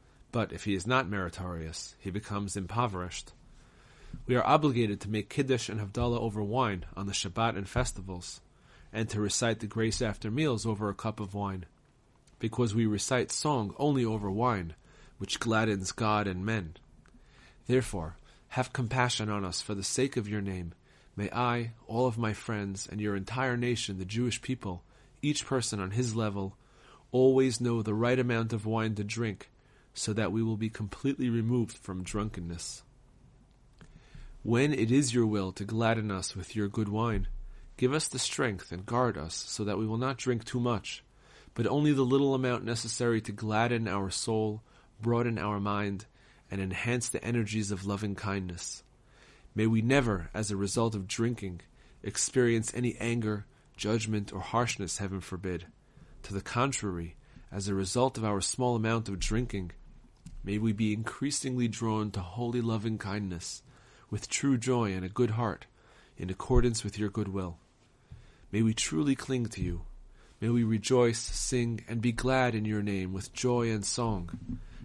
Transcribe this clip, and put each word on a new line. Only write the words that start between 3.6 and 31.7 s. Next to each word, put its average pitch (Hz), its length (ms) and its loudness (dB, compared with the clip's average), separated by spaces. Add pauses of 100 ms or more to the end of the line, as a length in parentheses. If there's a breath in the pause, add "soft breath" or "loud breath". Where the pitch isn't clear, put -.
We 123 100 2
are 120 120 4
obligated 120 540 4
to 98 80 -6
make 107 200 -2
Kiddush 131 400 0
and 110 100 -4
Havdalah 120 400 0
over 107 220 -2
wine 104 440 0 (100)
on 98 100 -6
the 98 80 -4
Shabbat 113 420 0
and 98 140 -6
festivals, 95 720 -4 (500 soft breath)
and 110 160 -2
to 107 140 -2
recite 110 380 2
the 107 80 -6
grace 110 340 0
after 107 300 -2
meals 123 340 0
over 107 240 0
a 98 60 -4
cup 107 240 -6
of 98 160 -6
wine, 98 320 -4 (720)
because 113 340 0
we 113 140 4
recite 107 440 2
song 120 460 0
only 139 260 4
over 107 280 0
wine, 98 420 0 (460 soft breath)
which - 200 -4
gladdens 110 520 2
God 107 340 2
and 92 180 -2
men. 101 320 -2 (920 soft breath)
Therefore, 101 500 0 (320 soft breath)
have - 240 -4
compassion 120 560 0
on 101 160 -2
us 87 160 -4
for 107 140 -4
the 98 80 -4
sake 131 340 0
of 104 100 -2
your 104 140 -2
name. 92 320 -6 (420 soft breath)
May 101 160 -2
I, 120 420 0 (120)
all 123 220 2
of 113 100 0
my 113 160 0
friends, 101 580 -6
and 104 80 -6
your 104 160 0
entire 123 400 -2
nation, 117 440 -2
the 92 60 -6
Jewish 117 360 -2
people, 101 420 -6 (380 soft breath)
each 147 240 0
person 113 340 -2
on 92 120 -4
his 113 240 0
level, 101 420 -2 (540 loud breath)
always 131 500 6
know 117 220 2
the 107 100 0
right 120 240 4
amount 117 360 2
of 104 120 -2
wine 110 300 0
to 104 80 -2
drink, 104 480 -4 (420 soft breath)
so - 200 -2
that 101 180 2
we 113 100 2
will 110 160 2
be 110 120 0
completely 127 600 -2
removed 117 480 2